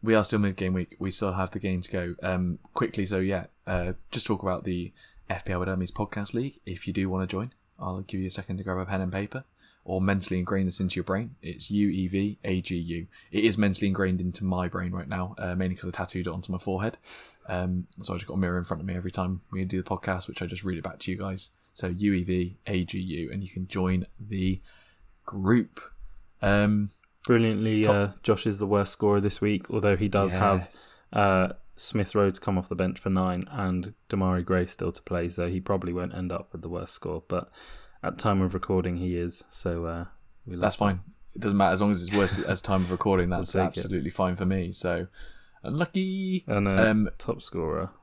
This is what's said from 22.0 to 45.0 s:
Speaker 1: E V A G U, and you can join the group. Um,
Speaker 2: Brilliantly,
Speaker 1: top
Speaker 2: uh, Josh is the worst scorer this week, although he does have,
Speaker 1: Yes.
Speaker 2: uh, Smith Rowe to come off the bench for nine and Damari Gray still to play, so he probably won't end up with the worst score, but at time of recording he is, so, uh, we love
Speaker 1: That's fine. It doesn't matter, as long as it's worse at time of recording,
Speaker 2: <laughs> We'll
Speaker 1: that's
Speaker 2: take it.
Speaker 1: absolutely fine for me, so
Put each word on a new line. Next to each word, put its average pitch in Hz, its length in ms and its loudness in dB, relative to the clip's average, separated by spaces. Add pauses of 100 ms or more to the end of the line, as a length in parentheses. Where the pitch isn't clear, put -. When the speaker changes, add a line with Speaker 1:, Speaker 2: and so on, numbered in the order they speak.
Speaker 1:
E 92 100 2
V 90 340 -2 (100)
A 95 160 0
G 95 160 -6
U, 85 320 -6
and 98 120 -4
you 92 60 -10
can 92 200 -8
join 92 360 2 (140)
the 95 420 -2 (640)
group. 98 540 2 (640)
Um, 104 480 4 (360)
Speaker 2:
Brilliantly, 110 600 4
Speaker 1:
top 104 100 6
Speaker 2:
uh, 101 260 4
Josh - 240 2
is 104 140 2
the 104 80 0
worst 101 240 4
scorer 101 300 4
this 101 180 0
week, 104 320 0
although 101 240 4
he 104 140 2
does 98 240 2
have, 98 300 6
Speaker 1:
Yes. - 320 -10 (180)
Speaker 2:
uh, 95 400 4 (240)
Smith - 360 0
Rowe 101 160 6
to 92 120 -4
come 98 160 0
off 92 100 -2
the - 80 -4
bench 92 240 0
for - 100 -2
nine 92 400 2
and 95 440 -2 (160)
Damari 92 340 2
Gray 90 220 2
still 87 260 -4
to - 100 -12
play, 87 280 -2
so 87 180 -2
he 92 140 -2
probably 92 320 -2
won't 90 200 -4
end 90 200 -4
up - 180 -8
with 82 120 -12
the 85 60 -8
worst 87 240 -8
score, 82 360 -8
but - 200 -2 (540)
at 90 160 -2
time 98 220 4
of 92 120 2
recording 90 440 0
he 90 180 -2
is, 87 340 -4
so, 85 360 -4
uh, 85 200 -6 (400)
we 90 100 -10
love 87 80 -2
Speaker 1:
That's 104 120 4
fine. 98 240 2 (340)
It - 60 -12
doesn't 101 180 2
matter, 95 160 6
as 92 80 0
long 104 100 4
as 87 120 2
it's 90 120 -4
worse 98 220 4
at 92 240 0
time 95 200 2
of 90 100 0
recording, 92 380 4
Speaker 2:
<laughs> - 20 0
We'll 87 80 0
Speaker 1:
that's 90 140 -4
Speaker 2:
take 95 80 4
it. 92 60 4 (100)
Speaker 1:
absolutely 87 320 -2
fine 90 260 0
for 95 100 -2
me, 92 280 0
so 90 340 -2 (560)